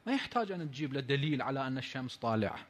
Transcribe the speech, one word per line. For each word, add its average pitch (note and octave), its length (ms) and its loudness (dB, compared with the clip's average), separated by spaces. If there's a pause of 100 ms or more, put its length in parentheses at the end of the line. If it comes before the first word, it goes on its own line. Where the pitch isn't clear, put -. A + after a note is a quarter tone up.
ما B3 60 2
يحتاج A#3 380 0
أن E3 200 -4
تجيب C3+ 220 -4
له C#3 60 -2
دليل C#3 420 2
على C3+ 260 0
أن C3 100 -2
الشمس B2+ 380 -6
طالعة. A2 440 2 (100)